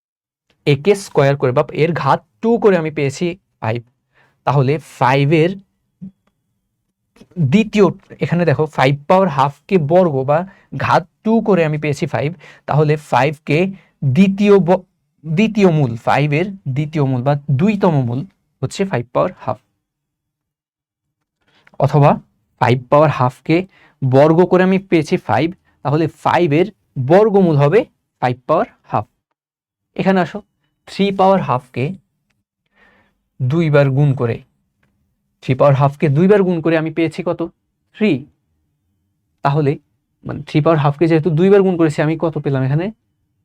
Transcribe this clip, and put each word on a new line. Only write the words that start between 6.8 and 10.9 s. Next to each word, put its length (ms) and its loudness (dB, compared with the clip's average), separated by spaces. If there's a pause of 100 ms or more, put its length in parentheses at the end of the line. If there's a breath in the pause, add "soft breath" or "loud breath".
দ্বিতীয়, 460 2 (360)
এখানে 240 -2
দেখো 220 0
ফাইভ 400 -2
পাওয়ার 220 2
হাফকে 500 -2
বর্গ 460 0
বা 220 -2 (300 loud breath)
ঘাত 320 0 (160)